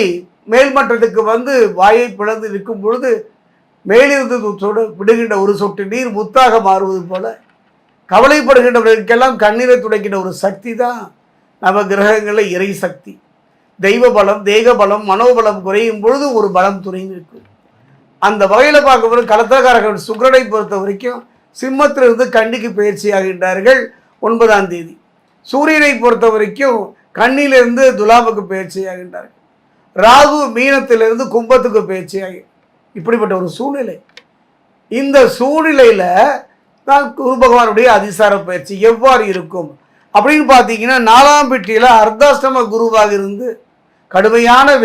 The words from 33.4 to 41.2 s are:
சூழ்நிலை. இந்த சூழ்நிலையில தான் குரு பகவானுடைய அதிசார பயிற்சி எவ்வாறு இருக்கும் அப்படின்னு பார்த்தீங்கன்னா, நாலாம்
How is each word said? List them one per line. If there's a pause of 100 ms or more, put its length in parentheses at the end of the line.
சூழ்நிலை. (960)
இந்த (200)
சூழ்நிலையில (840)
தான் (120)
குரு
பகவானுடைய (120)
அதிசார (160)
பயிற்சி (160)
எவ்வாறு (100)
இருக்கும் (420)
அப்படின்னு
பார்த்தீங்கன்னா, (100)
நாலாம்